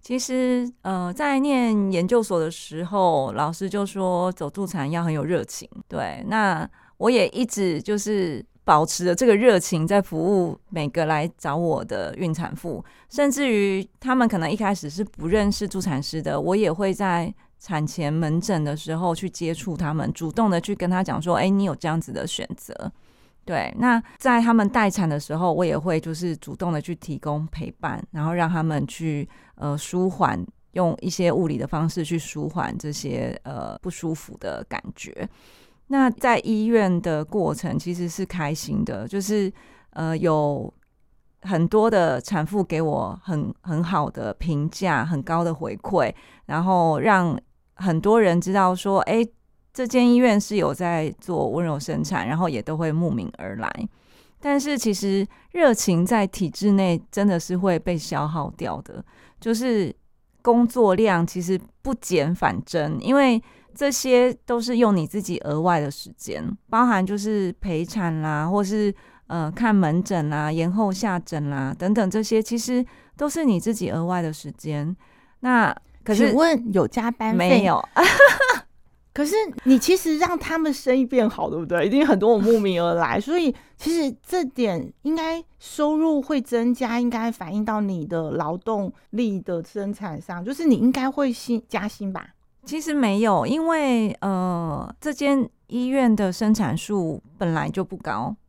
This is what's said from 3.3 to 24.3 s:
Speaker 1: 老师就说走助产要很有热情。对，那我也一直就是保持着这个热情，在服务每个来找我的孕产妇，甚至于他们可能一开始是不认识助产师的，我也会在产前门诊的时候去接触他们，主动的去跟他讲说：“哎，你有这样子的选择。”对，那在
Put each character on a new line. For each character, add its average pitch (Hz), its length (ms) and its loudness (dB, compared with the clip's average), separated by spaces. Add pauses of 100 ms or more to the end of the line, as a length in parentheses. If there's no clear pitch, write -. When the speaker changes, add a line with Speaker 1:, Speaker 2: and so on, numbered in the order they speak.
Speaker 1:
老 147 180 -2
师 185 180 -6
就 202 160 -2
说 185 460 -2
走 151 180 -6
助 190 160 -6
产 165 240 -4
要 170 140 -2
很 165 80 0
有 147 120 -2
热 165 200 0
情。 - 240 -14 (180)
对， - 400 -8
那 202 420 0 (280)
我 - 120 0
也 226 200 4
一 240 180 -2
直 185 340 -2
就 208 160 -4
是 190 480 -4 (200)
保 156 200 6
持 175 200 -4
着 175 100 4
这 214 100 0
个 226 120 8
热 214 240 8
情， 160 260 0
在 202 160 4
服 180 400 0
务 170 160 -4 (120)
每 160 180 -4
个 165 160 -2
来 156 340 0
找 147 180 -4
我 165 280 0
的 92 320 -6
孕 165 180 -2
产 170 220 -8
妇， 160 280 -10 (240)
甚 285 220 2
至 277 180 0
于 196 400 2 (120)
他 254 120 -2
们 254 140 4
可 214 120 0
能 165 120 -2
一 233 60 -2
开 202 180 0
始 160 160 -10
是 180 140 -4
不 165 240 -8
认 202 240 2
识 208 160 -4
助 190 120 -6
产 156 220 -2
师 - 180 -6
的， 160 200 -4
我 170 160 0
也 202 160 2
会 190 200 -2
在 175 400 -2 (280)
产 151 260 -4
前 147 260 -4
门 160 280 0
诊 175 240 -2
的 147 120 -4
时 160 200 -6
候 170 180 0
去 180 160 -6
接 165 240 -6
触 165 220 -8
他 156 180 -2
们， 139 180 -2
主 160 200 -6
动 220 180 2
的 170 100 2
去 202 140 -4
跟 180 160 -4
他 185 140 0
讲 156 180 -4
说 175 160 0
：“哎， 175 100 2
你 196 140 2
有 180 140 -2
这 - 100 -8
样 165 140 0
子 - 100 -8
的 71 160 -6
选 - 300 -8
择。” - 180 -16 (680)
对， 127 360 -4
那 240 220 4 (180)
在 247 220 4